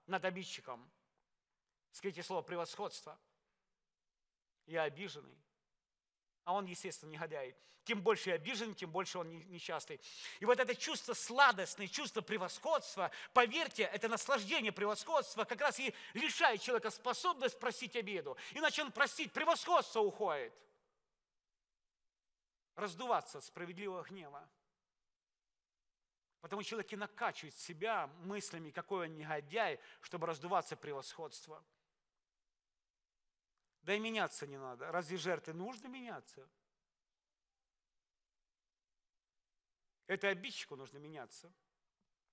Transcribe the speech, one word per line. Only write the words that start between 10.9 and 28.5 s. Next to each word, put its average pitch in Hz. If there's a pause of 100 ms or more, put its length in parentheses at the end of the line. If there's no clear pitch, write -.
сладостное, 208
чувство 233
превосходства, 196 (220)
поверьте, 247
это 202
наслаждение 226
превосходства 208
как -
раз 294
и 262 (200)
лишает 254
человека 226
способность 254
простить 247
обиду. 185 (160)
Иначе 294
он 262
простить, 269
превосходство 311
уходит. 175 (2250)
Раздуваться 180
от 135
справедливого 180
гнева. 156 (1900)
Потому 196
человек 214
и 214
накачивает 196
себя 180 (180)
мыслями, 180